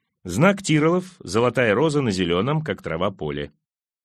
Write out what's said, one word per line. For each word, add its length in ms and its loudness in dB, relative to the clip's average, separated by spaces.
Знак 380 2
Тирреллов: 560 0
золотая 560 0
роза 260 2
на 100 0
зеленом, 520 0
как 180 -6
трава, 300 -2
поле. 420 -8